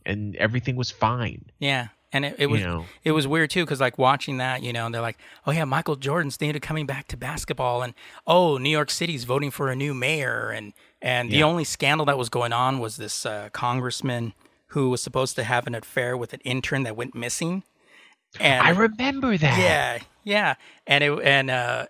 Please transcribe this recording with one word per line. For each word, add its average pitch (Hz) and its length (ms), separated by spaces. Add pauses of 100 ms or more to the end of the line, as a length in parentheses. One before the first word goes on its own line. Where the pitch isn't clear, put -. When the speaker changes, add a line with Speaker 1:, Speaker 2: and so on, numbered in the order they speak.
Speaker 1:
and 104 320
everything 120 400
was 123 140
fine. 113 560 (120)
Speaker 2:
Yeah. 135 300 (240)
And 139 140
it, - 100
it - 60
Speaker 1:
You 143 80
Speaker 2:
was, 110 100
Speaker 1:
know? 87 240 (180)
Speaker 2:
it 156 100
was 151 140
weird 156 240
too, 175 140
'cause, 139 160
like, 127 160
watching 131 400
that, 127 260
you 123 100
know, 117 120
and 117 100
they're 117 60
like, 113 160 (300)
"Oh 143 60
yeah, 160 120
Michael 143 320
Jordan's 139 400
thinking 151 180
of 151 60
coming 156 260
back 135 220
to 131 80
basketball," 127 680
and, 120 120 (320)
"Oh, 165 320
New 131 100
York 151 220
City's 160 340
voting 135 260
for 135 200
a 127 40
new 139 200
mayor," 123 560
and, 110 240 (260)
and 123 300
the 135 80
Speaker 1:
Yeah. 151 60
Speaker 2:
only 165 200
scandal 147 420
that 139 120
was 120 100
going 120 240
on 127 260
was 110 200
this, - 260
uh, 107 280
congressman 120 840 (340)
who 135 220
was 120 120
supposed 131 340
to 120 80
have 120 220
an 120 80
affair 123 420
with 120 180
an 120 60
intern 131 420
that 113 120
went - 200
missing. 165 480 (760)
And 135 260
Speaker 1:
I 156 60
remember 226 680
that. 147 200
Speaker 2:
Yeah, 143 400 (260)
yeah. 202 300 (320)
And 143 160
it, 147 180
and, 139 300
uh, 123 400